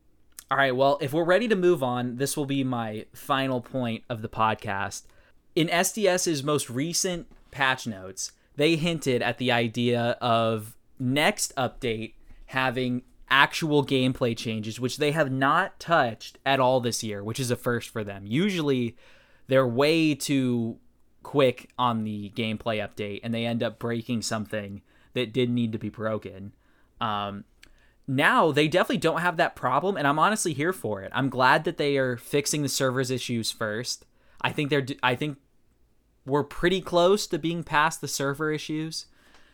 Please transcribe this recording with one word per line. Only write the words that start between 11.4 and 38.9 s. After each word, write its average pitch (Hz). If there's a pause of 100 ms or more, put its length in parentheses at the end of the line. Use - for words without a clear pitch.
update 113 (320)
having 127 (280)
actual 147
gameplay 131
changes, 110
which 123
they 147
have 151
not 143
touched 135
at 135
all 131
this 117
year, 101
which 113
is 123
a 120
first 120
for 113
them. 98
Usually, 139 (500)
they're 131
way 147
too 123 (440)
quick 135
on 117
the 104
gameplay 110
update, 101
and 117
they 117
end 117
up 107
breaking 117
something 101 (320)
that 120
didn't 123
need 117
to 110
be 104
broken. 101 (480)
Um, 101 (600)
now, 165
they 147
definitely 190
don't 160
have 175
that 170
problem, 151
and 147
I'm 151
honestly 185
here 151
for 104
it. 95
I'm 131
glad 127
that 170
they 143
are 127
fixing 147
the 135
server's 131
issues 117
first. 110 (340)
I 127
think 147
they're 143
d-, 131
I 127
think 147 (880)
we're 143
pretty 175
close 180
to 170
being 165
past 160
the 143
server 143
issues, 156 (480)